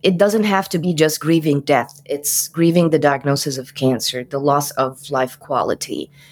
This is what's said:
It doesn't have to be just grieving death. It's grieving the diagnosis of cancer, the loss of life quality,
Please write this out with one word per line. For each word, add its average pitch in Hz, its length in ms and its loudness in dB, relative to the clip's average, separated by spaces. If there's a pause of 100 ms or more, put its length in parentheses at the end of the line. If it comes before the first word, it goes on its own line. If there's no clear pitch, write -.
It 180 140 2
doesn't 208 260 2
have 196 240 0
to 180 120 -4
be 170 140 -2
just 156 280 2
grieving 151 400 2
death. 135 420 0
It's - 460 -4
grieving 170 400 2
the 156 100 2
diagnosis 139 580 0
of 127 160 -12
cancer, 127 520 -2
the 139 120 -8
loss 143 340 0
of 131 380 -4
life 131 300 -2
quality, - 720 -4 (200)